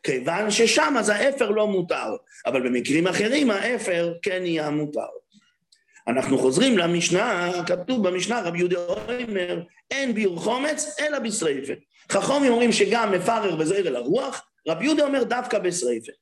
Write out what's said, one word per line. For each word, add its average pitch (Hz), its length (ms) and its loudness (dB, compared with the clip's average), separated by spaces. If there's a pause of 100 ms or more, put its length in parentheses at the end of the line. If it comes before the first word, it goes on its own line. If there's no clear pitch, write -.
כיוון 165 480 -2
ששם 269 480 4
אז 214 100 0
האפר 233 400 2
לא 214 180 2
מותר, 165 480 -2 (300)
אבל 127 240 0
במקרים 139 380 2
אחרים 226 440 2
האפר 196 680 -2
כן 185 240 -4
יהיה 156 240 -2
מותר. 147 400 -4 (1000)
אנחנו 131 300 0
חוזרים 190 400 4
למשנה, 175 720 0 (160)
כתוב 180 400 -2
במשנה, 185 340 -2
רבי 170 160 -4
יהודה 180 220 0
אומר, 202 840 -4 (300)
"אין 262 220 -2
ביור 196 260 0
חומץ 269 600 -2
אלא 294 200 -2
בשריפה". 156 540 -2 (380)
חכמים 269 400 4
אומרים 233 200 4
שגם 208 400 2
מפרר 196 480 0
וזוהר 175 280 0
אל 131 80 -2
הרוח, 202 460 -2 (260)
רבי 165 180 -2
יהודה 294 180 4
אומר 269 200 2
דווקא 240 360 -2
בשריפה. 123 520 -2 (100)